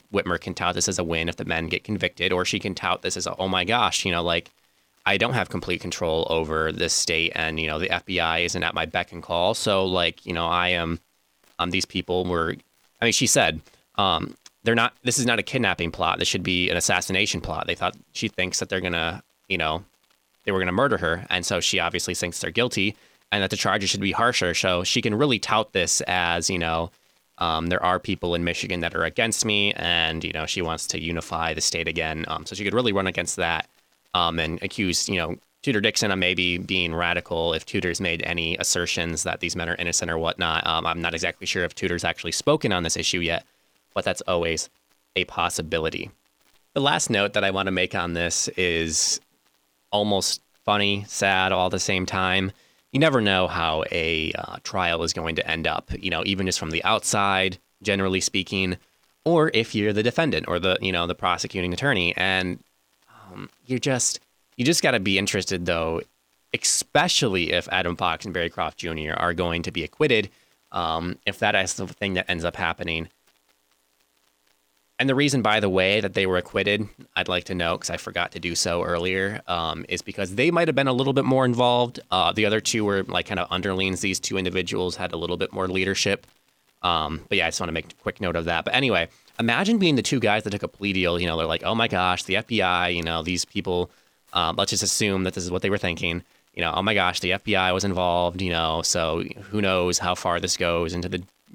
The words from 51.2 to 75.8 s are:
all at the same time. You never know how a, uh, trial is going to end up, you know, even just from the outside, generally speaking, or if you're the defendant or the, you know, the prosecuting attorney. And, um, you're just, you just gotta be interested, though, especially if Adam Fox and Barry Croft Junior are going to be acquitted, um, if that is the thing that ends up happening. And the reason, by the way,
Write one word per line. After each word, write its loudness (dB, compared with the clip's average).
all 4
at -2
the 0
same 0
time. 0
You 2
never 6
know 4
how 0
a, 0
uh, -8
trial 0
is 0
going -4
to -2
end -2
up, -2
you -4
know, -2
even 0
just 0
from -6
the -2
outside, 0
generally 2
speaking, -2
or 4
if 0
you're 2
the 2
defendant 0
or 0
the, 2
you 0
know, 0
the -2
prosecuting -2
attorney. 0
And, 0
um, -18
you're -2
just, 0
you 0
just 4
gotta 4
be 2
interested, 0
though, 0
especially 2
if 0
Adam 0
Fox -2
and -8
Barry -2
Croft -6
Junior -6
are 0
going 0
to -6
be -4
acquitted, 2
um, -2
if -6
that 2
is 0
the -6
thing -4
that 0
ends -2
up -2
happening. -4
And 2
the 4
reason, 4
by 4
the 4
way, 4